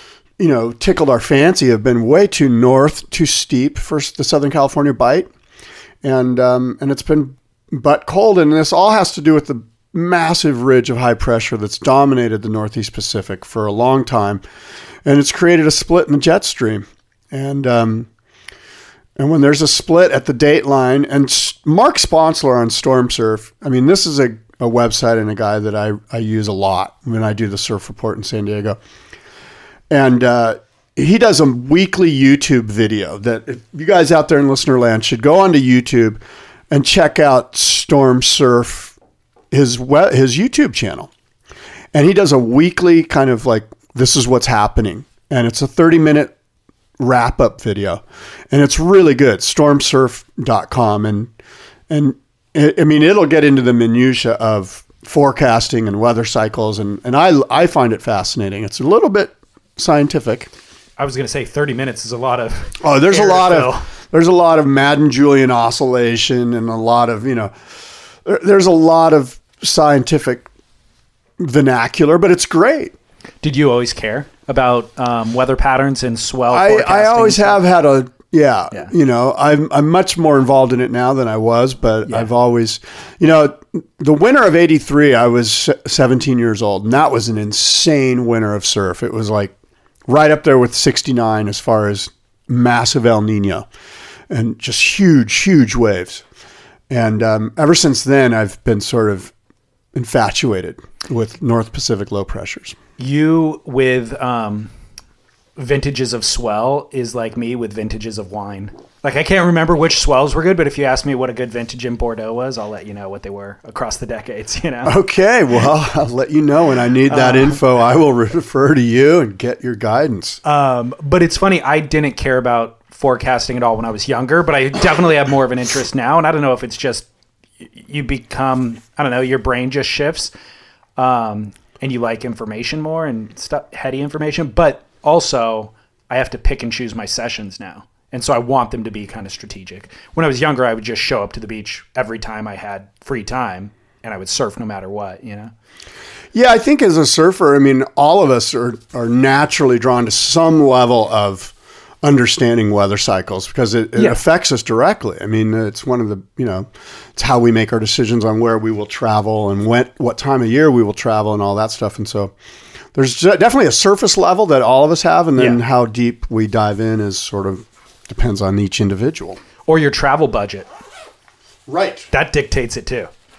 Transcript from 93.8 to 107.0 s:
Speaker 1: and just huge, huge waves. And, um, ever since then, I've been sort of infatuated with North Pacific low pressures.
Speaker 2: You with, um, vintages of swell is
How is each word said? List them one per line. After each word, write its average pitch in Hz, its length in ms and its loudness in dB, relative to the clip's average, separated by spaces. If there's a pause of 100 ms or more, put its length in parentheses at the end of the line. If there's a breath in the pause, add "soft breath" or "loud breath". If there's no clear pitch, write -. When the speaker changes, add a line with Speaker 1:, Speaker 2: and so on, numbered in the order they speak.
Speaker 1:
and 117 300 -4
just - 400 -2
huge, 156 340 4 (100)
huge 147 320 2
waves. 104 480 -2 (680 soft breath)
And, 113 320 -2
um, 110 340 -2
ever 156 180 2
since 147 300 0
then, 131 300 4
I've 107 300 -4
been 107 180 0
sort 110 280 0
of 95 220 -8 (640)
infatuated 107 840 -4 (320)
with 113 300 -6
North 113 320 -2
Pacific 101 380 -6
low 101 140 -6
pressures. - 500 -14 (220)
Speaker 2:
You 156 680 0
with, 127 480 -2 (100)
um, 107 480 -6 (840 soft breath)
vintages 135 560 -4
of 113 120 -8
swell 120 640 -4
is 120 240 -8